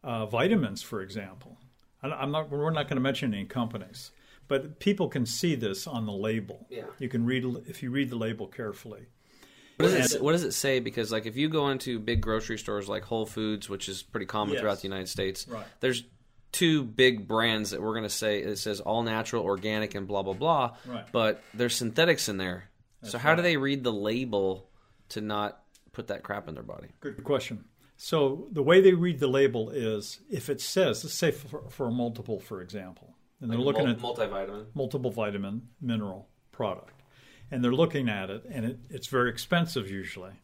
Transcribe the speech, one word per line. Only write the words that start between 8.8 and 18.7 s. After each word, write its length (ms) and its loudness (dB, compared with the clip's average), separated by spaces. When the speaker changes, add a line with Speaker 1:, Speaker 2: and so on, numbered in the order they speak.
Speaker 2:
What 80 2
does 100 6
it 20 6
Speaker 1:
And 80 6
Speaker 2:
s-, 160 2
what 120 4
does 120 4
it 80 -2
say? 280 2
Because, 320 -2
like, 140 0
if 100 -6
you 120 2
go 200 2
into 320 -2
big 200 2
grocery 380 -2
stores 300 -4
like 160 -4
Whole 220 -2
Foods, 420 -4
which 200 -8
is 140 -10
pretty 240 -6
common 280 0
Speaker 1:
Yes. 60 -2
Speaker 2:
throughout 200 0
the 80 -6
United 200 -6
States, 400 -4
Speaker 1:
Right. 180 -10
Speaker 2:
there's 220 0
two 320 4
big 460 4
brands 420 2
that 100 -4
we're 140 -2
gonna 140 -4
say, 320 0
it 180 -4
says 220 -4